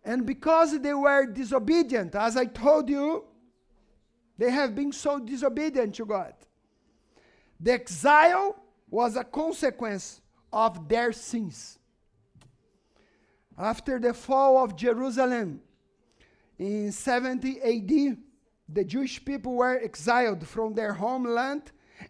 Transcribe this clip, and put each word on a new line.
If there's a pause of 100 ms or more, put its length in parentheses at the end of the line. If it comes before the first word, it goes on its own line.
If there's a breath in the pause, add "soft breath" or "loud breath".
And
because
they
were
disobedient,
as
I
told
you, (1120)
they
have
been
so
disobedient
to
God. (1200 soft breath)
The
exile (280)
was
a
consequence (320)
of
their
sins. (1800 soft breath)
After
the
fall
of
Jerusalem (1000 soft breath)
in
seventy
A
D, (520)
the
Jewish
people
were
exiled
from
their
homeland (380 loud breath)